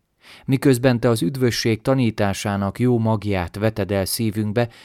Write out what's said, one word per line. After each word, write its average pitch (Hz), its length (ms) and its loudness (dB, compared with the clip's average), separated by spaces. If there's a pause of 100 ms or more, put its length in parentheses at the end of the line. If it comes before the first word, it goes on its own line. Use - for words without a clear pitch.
(460)
Miközben 127 540 2
te 123 100 2
az 117 120 2
üdvösség 127 600 -2
tanításának 104 1000 0
jó 120 180 2
magját 104 580 -2
veted 101 360 -2
el 98 140 0
szívünkbe, 110 640 -2 (160)